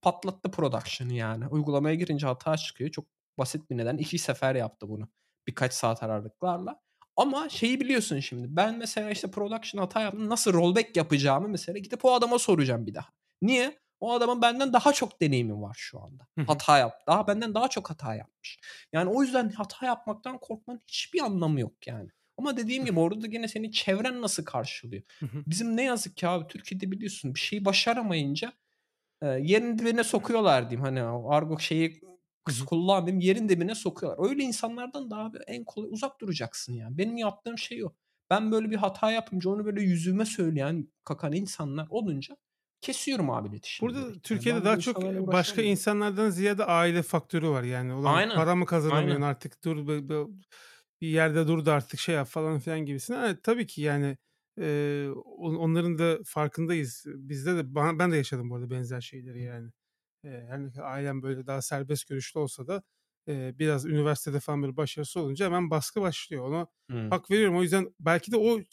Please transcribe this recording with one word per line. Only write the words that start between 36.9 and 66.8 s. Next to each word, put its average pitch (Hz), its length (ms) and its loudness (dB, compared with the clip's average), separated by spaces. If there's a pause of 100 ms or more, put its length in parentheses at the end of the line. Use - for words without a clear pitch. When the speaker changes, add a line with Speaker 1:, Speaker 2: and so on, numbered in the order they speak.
Speaker 1:
Benim 226 180 -2
yaptığım 226 420 -4
şey 233 260 -8
o. 170 100 -8 (360)
Ben 214 220 2
böyle 220 180 0
bir 220 60 -2
hata 208 360 0
yapınca 190 380 -2
onu 208 160 -2
böyle 208 160 -2
yüzüme 185 440 2
söyleyen, 160 600 0 (160)
kakan 147 280 -4
insanlar 156 580 -4
olunca 170 460 -4 (440)
kesiyorum 254 500 -2
abi 107 180 -2
iletişimi 220 460 -6
Speaker 2:
Burada 269 40 -4
Speaker 1:
direkt. 233 240 -8 (120)
Yani 214 140 0
Speaker 2:
Türkiye'de 233 160 2
Speaker 1:
ben - 0 -
Speaker 2:
daha 214 120 6
Speaker 1:
bu - 20 0
Speaker 2:
çok, 190 260 -2
Speaker 1:
insanlarla 190 220 -2
Speaker 2:
e, 185 60 2
başka 180 300 2
Speaker 1:
uğraşamıyorum. - 0 -
Speaker 2:
insanlardan 208 680 2
ziyade 196 340 2
aile 170 380 4
faktörü 165 460 0
var 135 140 2
yani. 127 320 -2
Ulan 143 300 4
Speaker 1:
Aynen, 220 100 -2
Speaker 2:
para 160 200 4
mı 180 120 2
kazanamıyorsun 147 560 2
Speaker 1:
aynen. - 0 -
Speaker 2:
artık? 143 420 -4
Dur 151 240 -2
be, 147 200 -2
be-, 151 180 -2 (760)
bir 160 80 -4
yerde 160 400 4
dur 160 180 2
da 156 80 6
artık 139 260 -2
şey 170 140 0
yap 143 140 0
falan 156 300 -2
filan 160 280 -4
gibisine. 143 300 -6
Evet, 226 280 -2
tabii 226 220 2
ki - 160 -8
yani, 143 360 0 (420)
e, 147 480 -2 (160)
on-, 160 320 -6
onların 165 420 2
da 165 260 2
farkındayız. 156 840 -2
Bizde 143 500 -4
de, 165 40 0
ba-, 151 380 0
ben 175 140 2
de 160 40 2
yaşadım 123 340 -2
bu 123 60 -8
arada 120 140 -8
benzer 127 300 -6
şeyleri 123 420 -14
yani. 120 280 -12 (540)
E, 147 60 -14
her 123 340 -12
ne 135 80 -10
kadar 135 200 -14
ailem 139 300 -4
böyle 131 240 -6
daha 135 160 -4
serbest 139 460 -4
görüşlü 139 320 -6
olsa 131 280 -4
da, 190 140 -4 (460)
e, 131 300 -6
biraz 151 280 2
üniversitede 147 540 0
falan 143 220 -2
böyle 131 140 -4
başarısı 151 440 -4
olunca 151 260 -2
hemen 175 240 0
baskı 160 300 0
başlıyor. 156 480 -4
Ona 160 180 -2 (220)